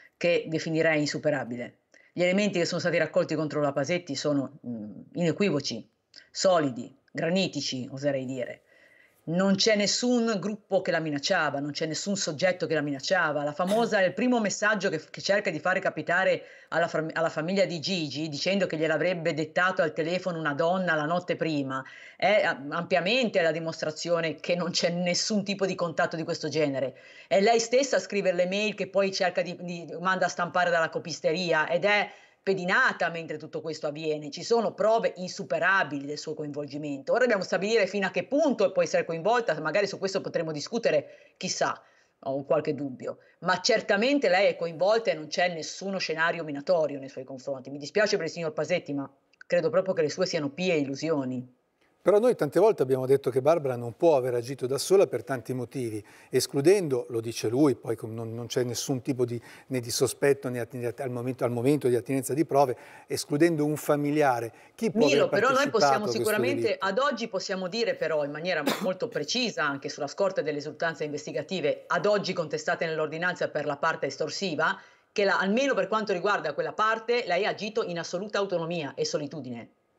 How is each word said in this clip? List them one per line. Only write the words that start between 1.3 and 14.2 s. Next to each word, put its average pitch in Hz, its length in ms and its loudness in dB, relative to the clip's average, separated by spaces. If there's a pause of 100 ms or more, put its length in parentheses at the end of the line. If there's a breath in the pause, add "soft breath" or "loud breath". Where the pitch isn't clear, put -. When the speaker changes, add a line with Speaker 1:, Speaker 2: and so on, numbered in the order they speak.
Speaker 1:
Gli 175 120 0
elementi 185 360 2
che 170 60 2
sono 165 160 -2
stati 170 160 2
raccolti 156 380 0
contro 151 260 -2
la 143 100 2
Pasetti 147 440 -2
sono, 143 520 -2
mm, 110 340 -10 (120)
inequivoci, 147 760 0 (420 loud breath)
solidi, 143 640 2 (180)
granitici, 156 800 -2
oserei 135 360 -2
dire. 127 380 -8 (680 soft breath)
Non 190 260 4
c'è 214 200 4
nessun 226 640 2
gruppo 196 420 -2
che 185 80 -2
la 165 120 2
minacciava, 147 580 0
non 143 120 -4
c'è 160 140 -4
nessun 160 300 -4
soggetto 180 500 0
che 156 80 -2
la 151 80 2
minacciava. 147 640 0
La 147 80 -2
famosa, 202 500 2
il 180 120 4
primo 247 260 2